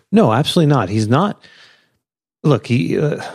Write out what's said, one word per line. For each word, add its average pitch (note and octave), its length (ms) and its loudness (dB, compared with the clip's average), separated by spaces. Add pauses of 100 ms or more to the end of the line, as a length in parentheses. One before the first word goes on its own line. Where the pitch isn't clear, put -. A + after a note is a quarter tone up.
(120)
No, F#3+ 200 4
absolutely D3 380 0
not. A#2 200 0
He's G#2+ 180 -2
not. D3 360 -2 (1000)
Look, C#3+ 240 0
he, - 320 -2
uh, D3+ 200 -2 (160)